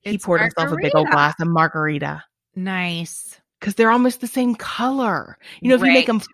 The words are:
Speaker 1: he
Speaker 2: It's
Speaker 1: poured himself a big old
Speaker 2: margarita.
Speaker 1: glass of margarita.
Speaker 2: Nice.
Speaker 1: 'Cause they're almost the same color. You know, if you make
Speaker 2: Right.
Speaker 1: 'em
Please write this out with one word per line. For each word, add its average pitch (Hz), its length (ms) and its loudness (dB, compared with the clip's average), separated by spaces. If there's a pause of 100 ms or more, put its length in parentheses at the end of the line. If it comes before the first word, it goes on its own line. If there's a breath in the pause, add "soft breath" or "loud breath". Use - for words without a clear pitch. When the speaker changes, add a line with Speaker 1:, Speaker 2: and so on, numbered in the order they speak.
Speaker 1:
he 208 140 -6
Speaker 2:
It's - 100 -14
Speaker 1:
poured 180 160 2
himself 220 300 -2
a - 40 0
big - 180 -2
old 151 120 4
Speaker 2:
margarita. - 40 -4
Speaker 1:
glass 147 300 2
of 165 80 -2
margarita. 151 760 -2 (320)
Speaker 2:
Nice. 180 840 -8 (200)
Speaker 1:
'Cause 202 140 -4
they're 226 160 4
almost 247 300 2
the 247 80 -8
same 247 260 -2
color. 233 840 -4 (240 loud breath)
You 240 80 0
know, 254 60 6
if 247 60 4
you - 80 2
make - 180 4
Speaker 2:
Right. - 40 2
Speaker 1:
'em 220 100 0 (140)